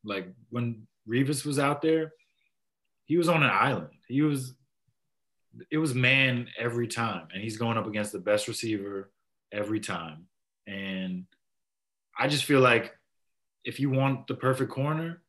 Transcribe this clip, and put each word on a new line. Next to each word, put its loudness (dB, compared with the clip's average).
Like, -6
when -4
Revis 0
was -2
out 2
there, 2
he 2
was 4
on 6
an 6
island. 2
He 2
was, 0
it 0
was 0
man 4
every -2
time, -4
and -6
he's -6
going 0
up -2
against -4
the -8
best 2
receiver -4
every -2
time. -10
And -6
I 0
just 0
feel 6
like 4
if -8
you 0
want 0
the -4
perfect 0
corner -4